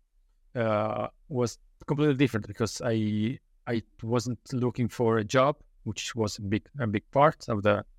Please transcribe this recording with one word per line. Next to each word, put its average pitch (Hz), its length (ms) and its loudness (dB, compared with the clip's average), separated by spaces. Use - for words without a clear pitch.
uh, 110 520 -2
was 123 300 -2
completely 147 300 2
different 127 320 0
because - 360 -4
I, 110 540 0
I 117 160 -2
wasn't 120 380 -2
looking 120 380 0
for 113 300 2
a 107 40 0
job, 135 340 2
which - 320 -8
was 110 240 -2
a - 20 -10
big, 101 260 -2
a 120 80 -2
big 104 240 -4
part 147 360 2
of 104 160 -2
the, 104 220 2